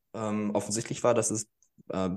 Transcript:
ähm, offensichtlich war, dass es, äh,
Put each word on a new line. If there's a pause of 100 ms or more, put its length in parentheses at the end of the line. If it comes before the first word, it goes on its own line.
(140)
ähm,
offensichtlich
war,
dass
es, (400)
äh,